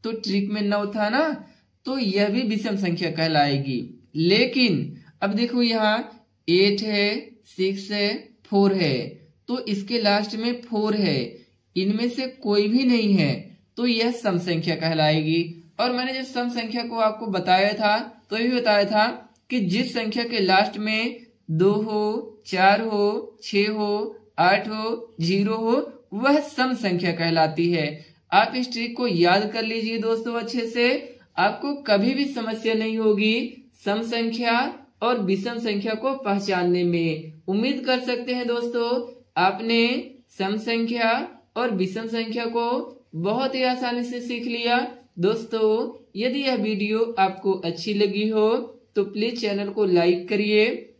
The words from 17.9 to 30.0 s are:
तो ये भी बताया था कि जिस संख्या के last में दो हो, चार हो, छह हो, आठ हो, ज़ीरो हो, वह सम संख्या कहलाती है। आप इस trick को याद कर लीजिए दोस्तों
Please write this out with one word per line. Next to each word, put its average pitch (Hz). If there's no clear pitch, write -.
तो 208
ये 233
भी 254
बताया 214
था 214
कि 247
जिस 202
संख्या 226
के 233
last 196
में 220
दो 185
हो, 214
चार 196
हो, 214
छह 208
हो, 214
आठ 202
हो, 220
ज़ीरो 196
हो, 226
वह 269
सम 254
संख्या 180
कहलाती 165
है। 160
आप 226
इस 254
trick 233
को 247
याद 185
कर 226
लीजिए 226
दोस्तों 226